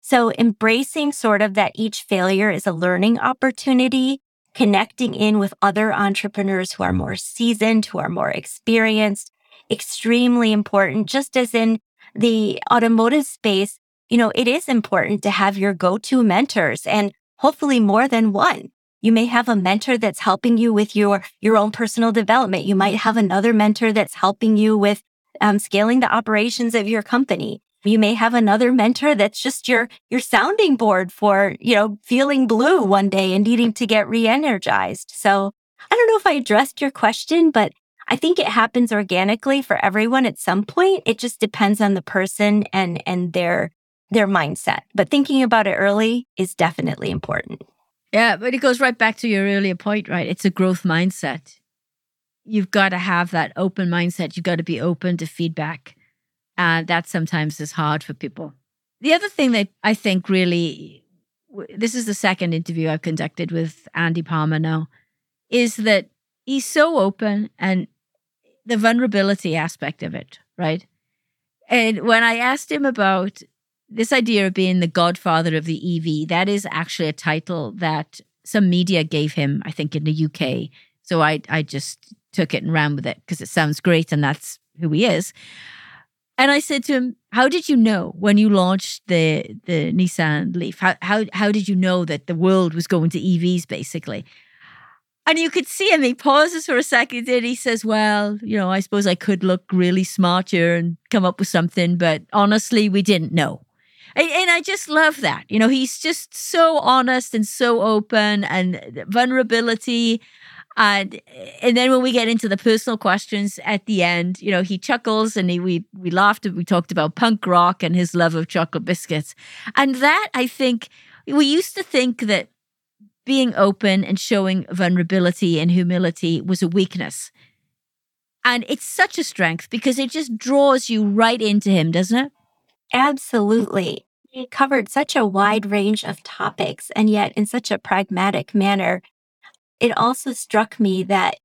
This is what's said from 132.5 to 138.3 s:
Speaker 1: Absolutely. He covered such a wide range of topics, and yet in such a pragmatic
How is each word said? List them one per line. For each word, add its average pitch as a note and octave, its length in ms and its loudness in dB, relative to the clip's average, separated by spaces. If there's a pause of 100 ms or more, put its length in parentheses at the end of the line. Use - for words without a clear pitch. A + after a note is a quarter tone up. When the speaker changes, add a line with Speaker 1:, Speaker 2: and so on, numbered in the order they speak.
Speaker 1:
Absolutely. A3+ 1080 0 (240)
He B3+ 180 -14
covered C4+ 440 -2
such D4 260 -2
a B3 80 2
wide G3+ 460 0
range G#3 340 0
of - 180 -10
topics, - 720 -8
and A3 140 2
yet G#3 240 0
in G#3 140 -2
such A#3+ 240 -6
a G#3 80 -2
pragmatic F#3+ 760 -4